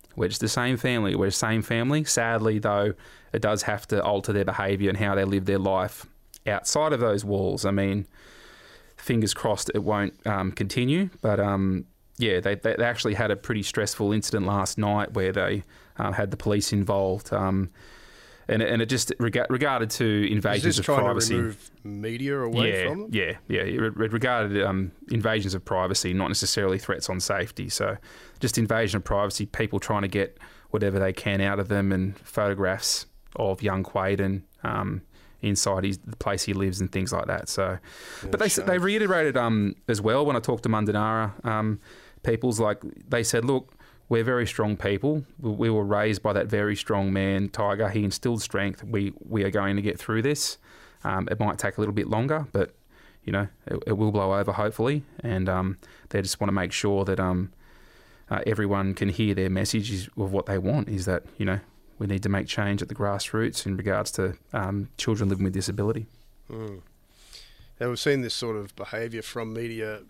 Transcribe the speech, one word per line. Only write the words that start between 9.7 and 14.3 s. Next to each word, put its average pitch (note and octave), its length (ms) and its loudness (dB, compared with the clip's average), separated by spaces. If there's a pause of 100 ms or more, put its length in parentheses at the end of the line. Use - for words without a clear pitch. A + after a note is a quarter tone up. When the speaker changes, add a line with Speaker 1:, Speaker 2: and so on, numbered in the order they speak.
Speaker 1:
it G#2 80 0
won't, G2+ 300 0 (120)
um, F#2+ 260 0
continue, C3+ 580 0 (120)
but, G#2 180 2
um, G2 460 2 (320)
yeah, G#2 220 2
they, G2+ 160 0
they, A2 220 0
they A2+ 80 2
actually A#2 280 0
had G#2+ 160 0
a G2+ 60 0
pretty G#2+ 280 -2
stressful G#2 500 0
incident G#2 320 0